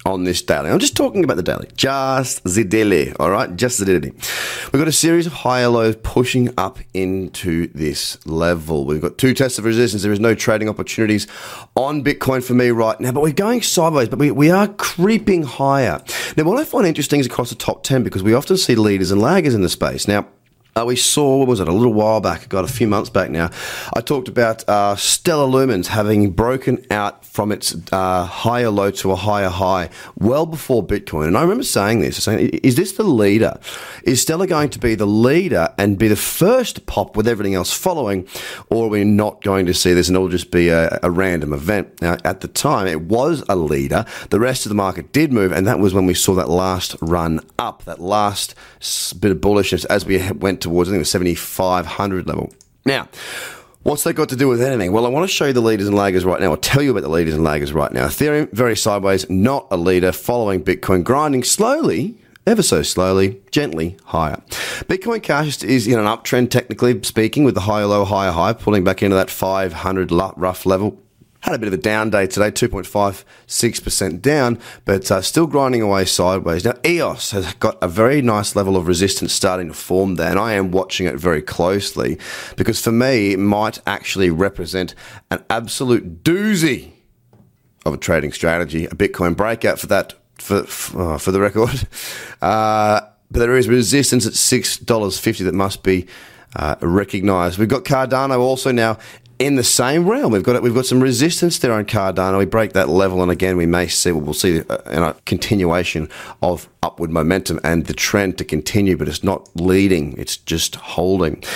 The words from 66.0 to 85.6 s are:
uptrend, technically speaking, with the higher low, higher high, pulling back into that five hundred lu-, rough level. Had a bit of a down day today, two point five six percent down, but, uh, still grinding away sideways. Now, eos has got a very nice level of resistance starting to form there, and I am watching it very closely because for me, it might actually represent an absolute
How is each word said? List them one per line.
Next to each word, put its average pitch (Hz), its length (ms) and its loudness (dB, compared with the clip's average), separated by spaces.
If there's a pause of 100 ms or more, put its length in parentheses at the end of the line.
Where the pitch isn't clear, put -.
uptrend, 120 440 0
technically 123 540 0
speaking, 110 420 2
with 117 100 4
the 95 60 -2
higher 104 240 0
low, 101 180 2
higher 98 280 0
high, 85 200 2
pulling 104 320 2
back 92 180 0
into 98 140 4
that 95 140 2
five 95 420 -2
hundred 92 400 -2
lu-, 92 240 0
rough 92 300 -4
level. 104 340 0 (440)
Had 180 120 -2
a - 20 0
bit 107 120 -4
of 95 40 -2
a 95 40 0
down 107 320 0
day 98 180 2
today, 104 240 0
two - 160 0
point 95 180 -8
five 101 380 -2 (240)
six - 320 -2
percent - 420 -4
down, 127 380 0 (240)
but, 95 260 0
uh, 95 120 2
still 160 260 2
grinding 131 340 0
away 98 220 2
sideways. 87 640 0
Now, 120 80 0 (120)
eos 160 460 -2
has 92 220 -4
got - 280 -2
a 92 60 0
very 113 340 2
nice 107 360 0
level 98 180 2
of 87 120 0
resistance 90 440 0
starting 92 380 -2
to 73 40 -12
form 92 420 0
there, 82 160 -2
and 87 60 2
I 113 180 -2
am 95 140 0
watching 90 380 -2
it 65 80 -2
very 78 260 0
closely 85 760 -2 (380)
because 101 240 -2
for 117 100 0
me, 117 400 2
it 95 80 0
might 104 480 0
actually 95 420 0
represent 87 640 -2 (380)
an 92 180 -4
absolute 110 760 -2